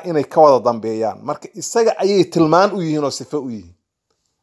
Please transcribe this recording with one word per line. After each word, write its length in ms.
inay 200
ka 160
wada 240
dambeeyaan. 580
Marka 320
isaga 440
ayay 260
tilmaan 480
u 100
yihiin 220
oo 60
sifo 280
u 120
yihiin. 240